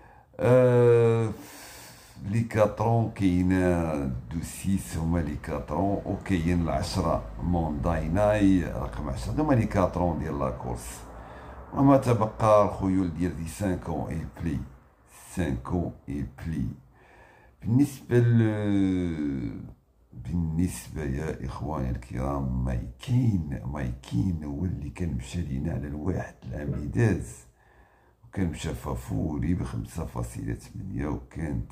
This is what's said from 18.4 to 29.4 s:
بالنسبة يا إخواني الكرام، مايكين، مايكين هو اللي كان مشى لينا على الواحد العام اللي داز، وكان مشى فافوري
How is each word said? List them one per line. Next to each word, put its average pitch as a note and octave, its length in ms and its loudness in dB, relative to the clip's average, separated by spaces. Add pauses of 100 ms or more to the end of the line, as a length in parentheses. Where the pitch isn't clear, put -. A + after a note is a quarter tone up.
بالنسبة E2 920 -2
يا C#2 440 -4
إخواني C2+ 440 -4
الكرام، B1+ 760 -4
مايكين، D2+ 1000 0
مايكين C#2 800 -4
هو D2 200 -4
اللي D2 260 -4
كان D#2+ 240 -4
مشى B1+ 260 -6
لينا C#2+ 320 -4
على C#2+ 160 -4
الواحد D2+ 460 -4 (100)
العام C#2+ 300 -6
اللي C#2 120 -6
داز، G#2+ 500 0 (880)
وكان F#2 260 -2
مشى D2+ 240 -6
فافوري D2 800 -4